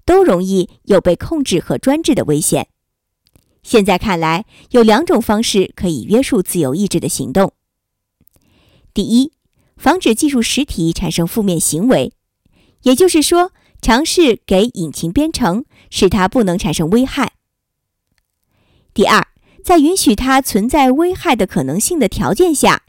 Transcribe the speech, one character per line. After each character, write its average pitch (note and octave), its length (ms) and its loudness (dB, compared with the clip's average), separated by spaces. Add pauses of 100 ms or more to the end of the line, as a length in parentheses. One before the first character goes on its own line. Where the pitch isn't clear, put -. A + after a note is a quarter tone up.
都 F#4+ 180 4
容 F#3+ 220 2
易 F#3+ 240 -2 (140)
有 F#3+ 180 2
被 - 160 2
控 D#4 260 -4
制 F#3 160 -2
和 C#3 200 -4
专 D4 240 -2
制 D#4 120 0
的 A#2 100 -2
危 D3 140 0
险。 D3 300 -4 (920)
现 A3 200 2
在 F#3 140 0
看 F#3+ 240 -4
来， E3 240 -2 (280)
有 A#3+ 100 6
两 A3 240 4
种 C#4+ 140 2
方 A3 220 0
式 - 320 -2
可 F#3+ 140 -6
以 C#3+ 140 -4
约 A3+ 200 2
束 A3+ 200 -2
自 - 160 -6
由 C3+ 160 -2
意 G3 120 -2
志 F3 140 -2
的 C#3+ 80 -4
行 C3 240 -8
动。 F#3+ 220 0 (1400)
第 G3+ 100 -2
一， B3+ 300 0 (460)
防 E4+ 200 0
止 B3 160 0
技 D4+ 140 0
术 A3+ 140 0
实 - 200 -2
体 E3 300 -4
产 E3 180 -6
生 E3 160 -2
负 A3 160 -4
面 F3+ 160 -2
行 F3 300 -2
为， D#3+ 240 0 (680)
也 C4 120 2
就 F4+ 140 4
是 D#4+ 140 2
说， F4 300 0 (280)
尝 A#3 240 0
试 C4 400 0
给 F#3+ 300 2
引 D#3+ 180 -6
擎 E3 180 -6
编 D#4 220 -2
程， A3 320 -4 (240)
使 - 180 0
它 F#3+ 220 0
不 A#3+ 160 0
能 F3+ 140 -2
产 A#3 160 -4
生 D#3+ 160 -2
危 B3 160 2
害。 - 260 -6 (1600)
第 - 140 2
二， G3+ 200 0 (380)
在 F4 140 4
允 D#4 180 4
许 C#4 180 2
它 C4 280 0
存 G#3+ 260 -2
在 C4+ 220 2
危 E4+ 240 0
害 E4+ 200 -2
的 C4+ 120 0
可 - 160 -4
能 C#3 180 -4
性 F4 180 -2
的 A#3+ 80 2
条 F3 280 -2
件 F4 200 2
下， G#3 340 0